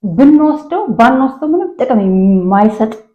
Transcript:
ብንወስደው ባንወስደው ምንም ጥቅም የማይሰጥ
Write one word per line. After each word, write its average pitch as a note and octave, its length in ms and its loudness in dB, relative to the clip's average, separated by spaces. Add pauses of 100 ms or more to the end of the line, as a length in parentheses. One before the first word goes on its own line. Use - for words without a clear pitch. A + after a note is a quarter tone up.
ብንወስደው D4 760 2 (100)
ባንወስደው C4 580 0
ምንም F4+ 260 -2
ጥቅም B3+ 240 -2
የማይሰጥ G3 920 0 (220)